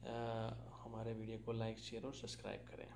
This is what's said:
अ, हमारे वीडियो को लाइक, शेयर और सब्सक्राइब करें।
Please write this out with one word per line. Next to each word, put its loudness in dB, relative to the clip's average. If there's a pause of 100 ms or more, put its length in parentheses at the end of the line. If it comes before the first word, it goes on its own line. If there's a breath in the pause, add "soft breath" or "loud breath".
अ, 0 (600)
हमारे -2
वीडियो 0
को 0
लाइक, 4
शेयर -2
और 0
सब्सक्राइब -2
करें। -8